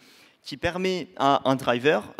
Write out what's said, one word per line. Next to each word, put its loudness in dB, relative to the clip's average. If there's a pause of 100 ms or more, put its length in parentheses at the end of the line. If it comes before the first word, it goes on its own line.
(420)
qui -14
permet -4
à 2
un 4
driver, 0